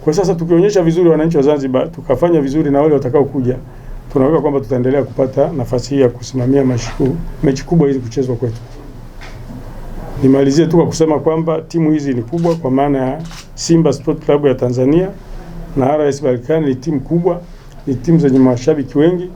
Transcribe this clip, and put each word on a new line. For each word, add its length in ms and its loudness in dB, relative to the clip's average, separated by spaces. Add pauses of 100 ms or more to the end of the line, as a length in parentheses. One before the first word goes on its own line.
Kwa 100 0
sasa 220 0
tukionyesha 480 2
vizuri 260 4
wananchi 280 2
wa 60 4
Zanzibar, 480 0
tukafanya 500 0
vizuri 300 0
na 100 4
wale 120 4
watakao 320 2
kuja, 300 -2 (580)
tunaweka 280 2
kwamba 180 0
tutaendelea 440 0
kupata 480 0
nafasi 440 -4
hii 60 4
ya 80 6
kusimamia 560 0
mechi 320 -2
ku-, 180 0 (280)
mechi 220 0
kubwa 220 4
hizi 120 0
kuchezwa 360 -2
kwetu. 200 -4 (1700)
Nimalizie 440 4
tu 100 2
kwa 100 4
kusema 320 0
kwamba 420 0
timu 300 0
hizi 220 0
ni 80 -2
kubwa, 340 -2
kwa 160 -4
maana 260 2
ya 240 -4 (340)
Simba 380 2
Sport 320 -4
Club 200 2
ya 100 4
Tanzania 540 2 (680)
na 160 2
R 140 2
S 160 -2
Berkane 440 0
ni 80 0
timu 240 -4
kubwa, 420 0 (460)
ni 80 -2
timu 240 2
zenye 200 4
mashabiki 580 2
wengi 380 2